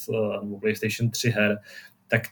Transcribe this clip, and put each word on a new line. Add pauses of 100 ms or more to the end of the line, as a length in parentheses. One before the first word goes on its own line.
(140)
eh,
nebo
PlayStation
tři
her, (500)
tak